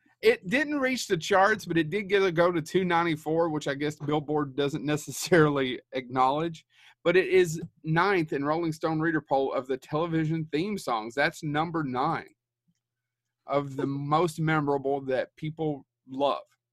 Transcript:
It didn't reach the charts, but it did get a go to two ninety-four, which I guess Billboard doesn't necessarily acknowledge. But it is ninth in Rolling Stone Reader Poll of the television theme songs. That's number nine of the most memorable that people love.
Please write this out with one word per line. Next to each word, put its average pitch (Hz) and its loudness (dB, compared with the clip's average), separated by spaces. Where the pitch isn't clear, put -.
It 220 2
didn't 294 0
reach 254 -2
the 196 0
charts, 196 2
but 170 2
it 156 2
did 196 -4
get 196 4
a 190 2
go 170 4
to 170 -2
two 180 0
ninety-four, 170 0
which 151 -4
I 143 0
guess 147 -4
Billboard 147 -2
doesn't 139 -2
necessarily 147 2
acknowledge. 131 -2
But 170 4
it 180 4
is 170 2
ninth 170 2
in 139 -2
Rolling 160 -2
Stone 160 -2
Reader 156 0
Poll 139 0
of 127 -4
the 131 -2
television 160 -2
theme 190 -2
songs. 113 -4
That's 151 -2
number 160 -2
nine 131 -4
of 139 -4
the 139 -4
most 147 -2
memorable 143 0
that 131 -4
people 156 -6
love. 135 -2